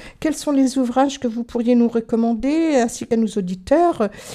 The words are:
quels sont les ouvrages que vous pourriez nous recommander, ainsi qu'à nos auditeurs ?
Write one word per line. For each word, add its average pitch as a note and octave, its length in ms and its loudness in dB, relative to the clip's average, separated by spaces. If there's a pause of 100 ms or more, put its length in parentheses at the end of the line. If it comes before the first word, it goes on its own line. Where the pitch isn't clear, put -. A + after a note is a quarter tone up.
(180)
quels D#4 160 -2
sont - 160 -6
les C4+ 260 2
ouvrages C4 440 0
que B3 80 -4
vous A#3 160 -6
pourriez A#3+ 300 0
nous A#3 140 4
recommander, A#3 880 0
ainsi A#3 300 0
qu'à A#3 100 0
nos A3+ 120 2
auditeurs ? G#3 800 0 (260)